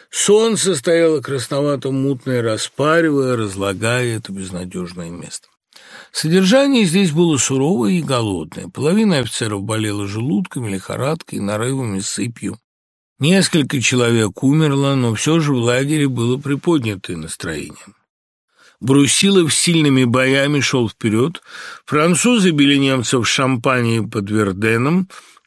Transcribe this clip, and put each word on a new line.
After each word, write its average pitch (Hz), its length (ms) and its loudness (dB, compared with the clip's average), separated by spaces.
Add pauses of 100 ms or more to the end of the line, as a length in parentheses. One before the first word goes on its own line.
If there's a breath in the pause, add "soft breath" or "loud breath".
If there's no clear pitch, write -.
(100 loud breath)
Солнце 208 640 2
стояло 165 480 2
красновато-мутное, 135 1200 -2
распаривая, 139 920 0
разлагая 110 840 -2
это 107 120 -14
безнадежное 90 800 -10
место. 82 400 -16 (640 loud breath)
Содержание 214 720 4
здесь 180 260 2
было 160 280 2
суровое 185 560 0
и 170 80 0
голодное. 101 640 -4
Половина 170 500 0
офицеров 110 460 -4
болела 107 420 -4
желудками, 123 640 -4
лихорадкой, 104 720 -6
нарывами, 107 580 -4
сыпью. 107 600 -8 (600)
Несколько 151 640 2
человек 117 640 0
умерло, 139 500 2
но 120 200 0
все 160 260 0
же 147 120 0
в 131 40 0
лагере 139 500 0
было 123 300 -2
приподнятое 131 800 -4
настроение. 78 720 -10 (920 soft breath)
Брусилов 143 720 4
с - 60 -2
сильными 147 460 2
боями 135 560 2
шел 120 280 0
вперед. 117 540 -2 (420 loud breath)
Французы 180 680 2
били 143 240 4
немцев 131 500 0
в - 20 -2
Шампани 123 800 0
под 104 220 -6
Верденом, 110 800 0 (380 loud breath)